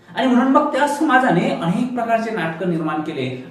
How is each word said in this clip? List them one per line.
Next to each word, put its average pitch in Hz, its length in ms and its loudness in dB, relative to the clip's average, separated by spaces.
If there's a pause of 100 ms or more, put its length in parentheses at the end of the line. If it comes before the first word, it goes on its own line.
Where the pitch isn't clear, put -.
(140)
आणि 247 120 0
म्हणून 262 260 4
मग 294 240 4
त्या 285 120 2
समाजाने 247 640 2
अनेक 220 440 -2
प्रकारचे 226 360 -2
नाटकं 170 400 -4
निर्माण 156 300 -2
केले, 131 500 -8